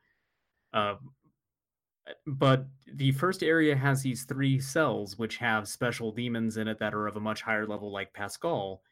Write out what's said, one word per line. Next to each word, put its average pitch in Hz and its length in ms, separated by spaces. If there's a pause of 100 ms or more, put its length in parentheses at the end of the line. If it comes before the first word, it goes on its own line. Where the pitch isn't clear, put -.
(720)
Um, 107 400 (920)
uh, - 60 (120)
but 135 420 (200)
the 135 240
first 180 320
area 156 320
has 135 260
these 127 220
three 135 360
cells, 107 600
which 110 180
have 110 300
special 117 460
demons 113 440
in 110 120
it 110 100
that 107 160
are 107 120
of 104 100
a - 40
much 107 200
higher 107 260
level, 104 240
like 98 220
Pascal, 101 680 (100)